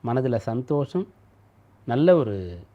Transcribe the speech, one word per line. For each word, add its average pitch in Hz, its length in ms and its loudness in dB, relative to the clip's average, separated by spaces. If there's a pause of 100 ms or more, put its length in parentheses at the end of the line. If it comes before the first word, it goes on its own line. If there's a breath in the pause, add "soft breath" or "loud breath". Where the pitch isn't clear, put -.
மனதுல 123 380 0
சந்தோஷம், 139 640 -4 (800)
நல்ல 151 280 4
ஒரு 110 200 0 (400)